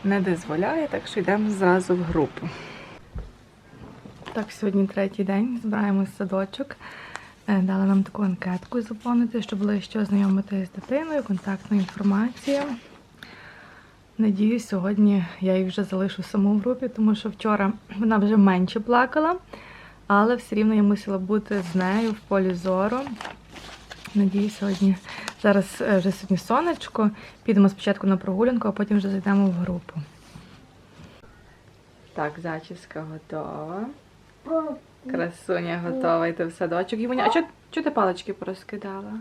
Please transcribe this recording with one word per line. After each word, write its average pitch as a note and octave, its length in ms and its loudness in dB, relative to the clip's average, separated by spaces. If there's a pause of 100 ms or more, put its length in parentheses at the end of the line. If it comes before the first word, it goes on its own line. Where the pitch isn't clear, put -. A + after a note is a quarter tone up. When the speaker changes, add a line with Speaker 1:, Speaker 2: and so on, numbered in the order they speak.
Speaker 1:
не G3 180 2
дозволяє, F#3+ 640 -2
так - 200 -6
що - 120 -6
йдемо G#3 300 0
зразу F#3 460 2
в F3+ 80 -2
групу. D#3+ 460 -2 (1800)
Так, G#3+ 180 -6
сьогодні G3 360 0
третій G3 360 -2
день, G#3+ 400 0
збираємо G3+ 420 0 (120)
садочок. G3 580 -4 (720)
Е, G3+ 100 4
дали F#3+ 280 2
нам G3 180 6
таку - 200 -4
анкетку F#3 580 -2
заповнити, A#3 600 -2
щоб G#3 180 -6
ближче G#3 400 -2
ознайомитися G3 680 2
з - 100 -16
дитиною, D4 480 -2
контактна F#3+ 540 -2
інформація. G#3+ 880 0 (1500)
Надіюсь, G#3+ 500 2
сьогодні G3+ 580 4 (160)
я F#3 120 2
її F#3 140 2
вже F#3+ 160 -2
залишу F#3+ 400 -2
саму G3+ 300 2
в G#3+ 60 4
групі, B3+ 280 -2
тому A3 280 2
що G#3+ 140 -6
вчора G#3 440 0 (240)
вона A3 200 2
вже G#3 200 4
менше F#3 420 4
плакала, B3+ 560 2 (720)
але G#3 280 6
все A#3+ 200 -6
рівно G#3+ 180 4
я G#3 100 6
мусила G3+ 340 2
бути G3+ 460 -2 (100)
з - 20 0
нею G3+ 360 2
в G#3+ 160 -6
полі F#3+ 260 2
зору. F#3+ 440 0 (1160)
Надіюсь, G3+ 420 2
сьогодні, G3 380 2 (480)
зараз, G3+ 220 4 (160)
е, G3+ 160 2
вже F#3 140 2
сьогодні F#3+ 260 -2
сонечко, B3+ 720 0 (340)
підемо G3+ 260 6
спочатку G3 380 -2
на F#3+ 100 4
прогулянку, A3 500 0
а G3+ 40 0
потім G#3 260 0
вже G3 120 0
зайдемо G3 380 2
в F#3 40 2
групу. F3 420 -4 (2250)
Так, D3+ 200 -6 (100)
зачіска D#3+ 580 -10
готова. D#3 840 -10 (580)
Speaker 2:
Папа. D#4 320 -2 (360)
Speaker 1:
Красуня E3+ 760 -4
готова E3+ 420 0
йти E3+ 180 -2
в E3 80 -8
садочок. F3+ 460 -4
Івуня, B3 280 0
а A4+ 60 2
чо, E4+ 100 2 (280)
чо D#4+ 120 -4
ти D4+ 80 0
палички F#3+ 420 -2
порозкидала? G3 880 -12